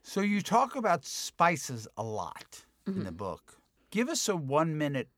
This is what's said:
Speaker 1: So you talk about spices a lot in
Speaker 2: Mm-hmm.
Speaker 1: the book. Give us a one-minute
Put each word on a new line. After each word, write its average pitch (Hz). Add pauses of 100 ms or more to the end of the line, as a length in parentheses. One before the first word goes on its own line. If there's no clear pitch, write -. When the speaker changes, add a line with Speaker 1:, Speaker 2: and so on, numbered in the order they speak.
Speaker 1:
So -
you 208
talk 240
about 208
spices 143
a 107
lot - (240)
in 190
Speaker 2:
Mm-hmm. 190
Speaker 1:
the 92
book. 90 (320)
Give 233
us 311
a 196
one-minute 147